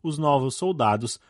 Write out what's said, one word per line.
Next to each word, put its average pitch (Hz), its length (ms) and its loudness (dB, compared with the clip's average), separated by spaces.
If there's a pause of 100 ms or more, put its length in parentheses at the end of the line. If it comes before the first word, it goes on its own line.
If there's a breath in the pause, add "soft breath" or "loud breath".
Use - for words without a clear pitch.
os 156 180 -6
novos 139 360 2
soldados 117 640 0 (100)